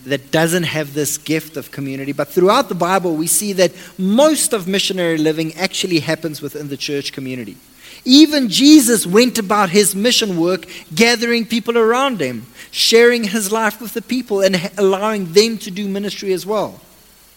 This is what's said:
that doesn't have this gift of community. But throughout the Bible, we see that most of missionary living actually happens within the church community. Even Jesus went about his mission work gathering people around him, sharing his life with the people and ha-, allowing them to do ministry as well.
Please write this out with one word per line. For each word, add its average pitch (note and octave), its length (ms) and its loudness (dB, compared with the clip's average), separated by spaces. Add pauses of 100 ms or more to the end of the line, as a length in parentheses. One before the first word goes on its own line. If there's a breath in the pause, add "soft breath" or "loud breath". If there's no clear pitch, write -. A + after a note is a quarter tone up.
that C3 260 -6
doesn't E3 320 0
have D3+ 300 -6
this C#3+ 240 -4
gift D#3 400 -6
of - 140 -12
community. C3+ 400 -8
But C#3+ 160 -4
throughout G3+ 420 2
the G3+ 60 -6
Bible, F3 400 0
we D#3 100 -2
see G3+ 280 -2
that F3+ 200 2 (240 loud breath)
most B3 560 2
of F#3 140 -4
missionary F#3 500 -2
living D#3 380 -2
actually F3+ 440 -2
happens D#3 420 -6
within D3 280 -10
the C#3 80 -8
church C#3+ 340 -8
community. B2+ 460 -12 (460 loud breath)
Even C#4+ 460 6
Jesus A#3+ 580 6
went A#3 320 2
about G3+ 320 0
his G3+ 240 2
mission G3+ 440 0
work F3+ 280 -2 (260 loud breath)
gathering A#3 520 2
people A#3 320 -4
around A#3 440 2
him, B2 240 -6 (240 loud breath)
sharing A#3 540 4
his G3+ 280 -4
life G#3+ 300 -2
with A3 140 -12
the A#3 80 -6
people A#3 380 -4
and F#3+ 140 4
ha-, F3+ 220 -4
allowing G3 560 0
them A3 240 4
to G3+ 140 -14
do G3+ 160 -8
ministry G3 440 -6
as F3 140 -4
well. F#3+ 340 -4 (580)